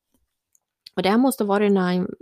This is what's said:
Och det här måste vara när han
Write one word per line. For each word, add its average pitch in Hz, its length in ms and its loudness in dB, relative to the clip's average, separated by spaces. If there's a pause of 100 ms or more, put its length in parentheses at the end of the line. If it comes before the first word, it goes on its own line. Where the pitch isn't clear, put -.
(960)
Och 185 60 -4
det 185 80 2
här 220 80 2
måste 254 260 0
vara 202 240 0
när 196 120 2
han 180 280 -2 (140)